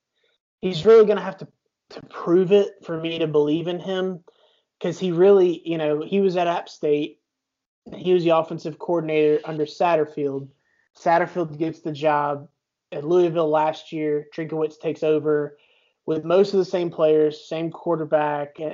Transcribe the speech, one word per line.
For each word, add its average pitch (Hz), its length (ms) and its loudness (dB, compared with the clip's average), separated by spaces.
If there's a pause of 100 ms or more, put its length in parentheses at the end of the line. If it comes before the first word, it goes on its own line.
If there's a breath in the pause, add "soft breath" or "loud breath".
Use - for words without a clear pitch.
(600)
he's 180 260 -4
really 220 200 8
gonna 202 140 0
have 190 180 -10
to, - 100 -16 (420)
to - 160 -18
prove 185 460 2
it 202 320 0
for 165 140 -8
me 165 200 -6
to 165 80 0
believe 151 420 0
in 180 100 -6
him, 185 460 -6 (560 soft breath)
'cause 170 180 -6
he 185 140 -2
really, 180 560 6
you 165 80 -4
know, 151 240 -2
he 190 200 -2
was 190 160 2
at 175 100 0
App 170 220 -4
State. 151 520 -2 (760)
He 180 200 0
was 175 100 2
the 165 120 4
offensive 160 420 -4
coordinator 156 680 0
under 156 220 -6
Satterfield. 151 840 -2 (500)
Satterfield 170 600 -2
gets 160 220 -6
the 160 120 -8
job 147 560 -2 (420)
at 147 140 -10
Louisville 170 440 2
last 156 440 -2
year. 151 420 -4
Drinkowitz 156 440 -6
takes 156 240 -6
over 147 540 0 (480 soft breath)
with 156 200 -4
most 190 280 2
of 196 60 2
the 180 60 2
same 175 260 -2
players, 156 580 2
same 165 220 -6
quarterback. 151 880 -2
Uh, 151 140 -8